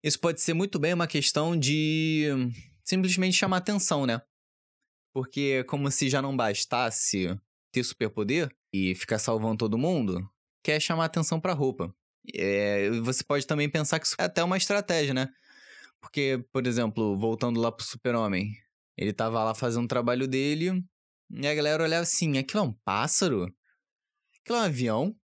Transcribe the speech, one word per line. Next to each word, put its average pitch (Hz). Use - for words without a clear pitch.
Isso 151
pode 170
ser 165
muito 185
bem 160
uma 170
questão 156
de 156
simplesmente 185
chamar 190
atenção, 180
né? 117
Porque 135
como 143
se 165
já 139
não 139
bastasse 107
ter 123
superpoder 113
e 95
ficar -
salvando 110
todo 110
mundo, 117
quer 151
chamar 165
atenção 160
pra 185
roupa. 131
É, 101
você 123
pode 143
também 147
pensar 156
que -
isso -
é 180
até 175
uma 180
estratégia, 185
né? 131
Porque, 135
por 127
exemplo, 110
voltando 113
lá 117
pro -
Super-Homem, 107
ele 101
tava 113
lá 110
fazendo 120
o 113
trabalho 123
dele 156
e 139
a 151
galera 151
olhava 165
assim, 156
"Aquilo 180
é -
um 113
pássaro? 110
Aquilo 240
é 226
um -
avião?" 127